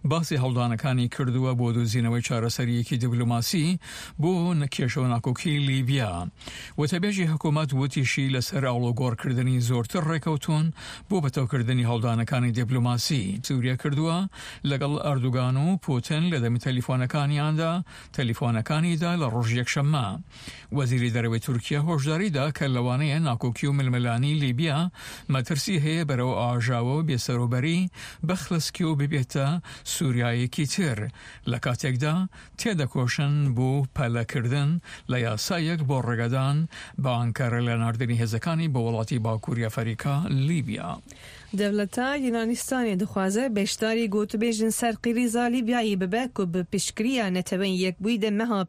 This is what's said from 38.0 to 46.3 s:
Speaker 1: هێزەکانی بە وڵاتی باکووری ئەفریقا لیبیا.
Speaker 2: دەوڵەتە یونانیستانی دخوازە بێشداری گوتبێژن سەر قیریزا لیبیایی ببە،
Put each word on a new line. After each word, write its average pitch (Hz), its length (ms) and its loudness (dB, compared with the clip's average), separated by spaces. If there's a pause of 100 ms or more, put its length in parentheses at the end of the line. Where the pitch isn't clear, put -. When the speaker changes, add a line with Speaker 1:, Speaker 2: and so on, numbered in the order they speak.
Speaker 1:
هێزەکانی 156 520 0
بە 123 120 2
وڵاتی 113 400 0
باکووری 113 400 -2
ئەفریقا 113 500 -2 (320)
لیبیا. 113 440 -2 (680)
Speaker 2:
دەوڵەتە 208 480 0 (160)
یونانیستانی 233 800 0
دخوازە 202 420 0 (120)
بێشداری 220 580 0
گوتبێژن 214 680 0
سەر 233 140 2 (100)
قیریزا 240 400 2 (100)
لیبیایی 226 480 2
ببە، 196 200 0 (120)